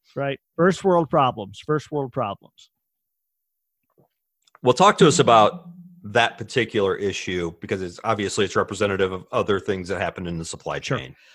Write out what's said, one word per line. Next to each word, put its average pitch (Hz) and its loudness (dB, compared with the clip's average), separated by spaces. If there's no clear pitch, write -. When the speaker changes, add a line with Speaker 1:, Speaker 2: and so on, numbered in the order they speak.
Speaker 1:
Right. 139 -6
First 180 2
world 175 2
problems. 120 0
First 151 -4
world 139 -4
problems. - -8
Speaker 2:
Well, 123 4
talk 202 4
to 190 8
us 147 4
about 113 4
that 110 0
particular 107 -2
issue, 92 -4
because 98 -6
it's 87 -10
obviously 104 -2
it's 92 -6
representative 98 0
of 92 -10
other 104 0
things 92 -6
that 92 -6
happen 90 -6
in 85 -6
the 82 -8
supply - -10
Speaker 1:
Sure. - -6
Speaker 2:
chain. 117 -12